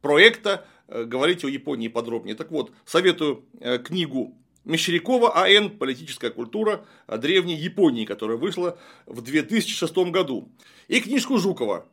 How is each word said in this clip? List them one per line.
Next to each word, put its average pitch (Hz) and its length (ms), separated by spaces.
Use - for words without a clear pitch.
проекта, 190 640
э, 117 160
говорить 143 400
о - 20
Японии 135 400
подробнее. 113 480
Так 160 160
вот, 139 220
советую, 165 600
э, 123 180
книгу 135 560
Мещерякова 175 720
А 185 140
Н, 208 200
«Политическая 131 640
культура 208 540
древней 165 480
Японии», 151 480
которая 107 320
вышла 175 440
в 120 160
две 139 220
тысячи - 320
шестом 175 360
году. 147 380
И 247 120
книжку 247 380
Жукова 127 560